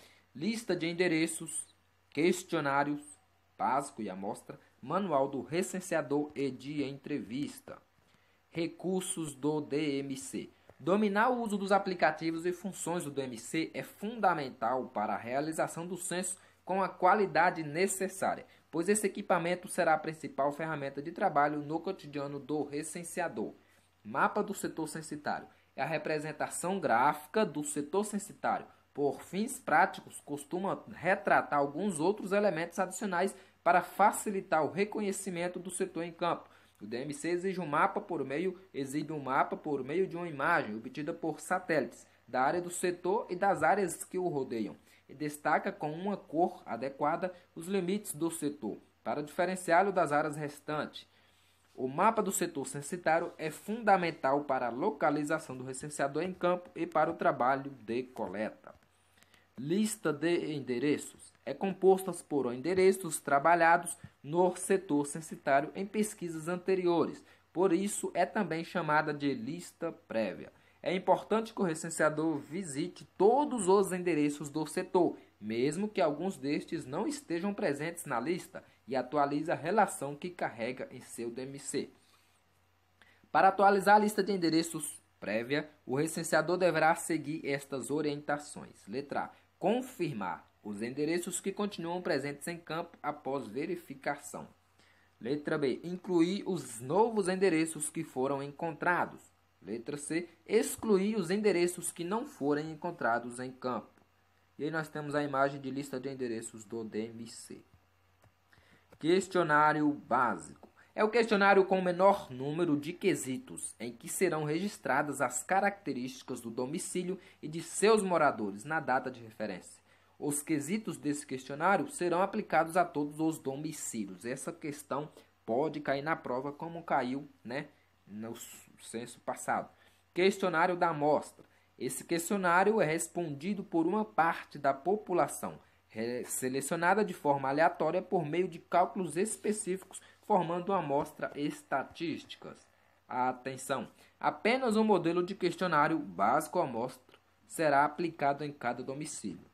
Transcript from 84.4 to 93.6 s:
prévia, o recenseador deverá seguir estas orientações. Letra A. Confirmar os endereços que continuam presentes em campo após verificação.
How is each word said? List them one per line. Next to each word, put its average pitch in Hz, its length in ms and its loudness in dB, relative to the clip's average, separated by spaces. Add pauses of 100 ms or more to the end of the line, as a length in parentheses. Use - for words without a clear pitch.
prévia, 123 480 -2 (160)
o 123 120 -4
recenseador 160 640 2
deverá 160 360 4
seguir 156 500 -4
estas 135 460 -4
orientações. 147 1000 -4
Letra 120 360 -6
A. - 240 -16 (120)
Confirmar 156 880 -2 (140)
os 104 220 -8
endereços 151 580 -2
que 196 100 -4
continuam 180 480 -4
presentes 143 480 -4
em 175 120 -6
campo 165 420 -8
após 135 460 -6
verificação. 143 1000 -8 (720)